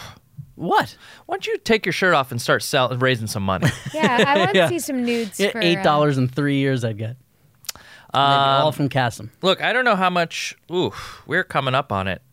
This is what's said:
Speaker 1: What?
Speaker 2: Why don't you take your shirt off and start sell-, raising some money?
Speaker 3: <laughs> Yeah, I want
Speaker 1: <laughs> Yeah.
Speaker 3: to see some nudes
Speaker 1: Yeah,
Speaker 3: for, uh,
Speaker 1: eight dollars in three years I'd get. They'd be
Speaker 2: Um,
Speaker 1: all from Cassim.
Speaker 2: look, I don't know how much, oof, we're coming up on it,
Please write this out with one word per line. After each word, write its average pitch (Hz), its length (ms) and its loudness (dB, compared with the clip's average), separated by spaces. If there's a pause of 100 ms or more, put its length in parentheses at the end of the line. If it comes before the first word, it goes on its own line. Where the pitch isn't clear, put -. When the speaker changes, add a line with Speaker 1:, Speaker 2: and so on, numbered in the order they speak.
(560)
Speaker 1:
What? - 400 -2 (300)
Speaker 2:
Why 381 100 -6
don't 392 120 -8
you 440 100 -4
take - 280 0
your 175 80 0
shirt 185 200 2
off 135 180 0
and 120 100 -6
start 135 220 0
sell-, 127 340 0
raising 123 300 0
some 101 160 -4
money? 95 240 0 (140)
Speaker 3:
<laughs> - 120 -12
Yeah, 277 340 2
I 285 120 2
want 285 160 0
Speaker 1:
<laughs> - 0 -
Yeah. 180 100 6
Speaker 3:
to - 40 0
see 339 100 -2
some 254 260 -4
nudes 233 340 -4
Speaker 1:
Yeah, 196 120 2
Speaker 3:
for, 233 80 -8
uh, 180 40 -2
Speaker 1:
eight 175 200 0
dollars 147 340 4
in 127 100 2
three 139 300 -2
years 135 260 0
I'd 113 140 -4
get. 110 180 -8 (580)
They'd - 60 -20 (340)
be 131 60 2
Speaker 2:
Um, 139 440 4
Speaker 1:
all 151 80 2
from 143 180 -2
Cassim. 117 420 -2 (100)
Speaker 2:
look, 175 220 0
I 185 100 0
don't 254 120 0
know 220 100 4
how 185 140 2
much, - 460 -2 (160)
oof, - 560 -4
we're 175 160 0
coming 135 320 -2
up 139 160 -2
on 98 160 0
it, 92 140 -6 (120)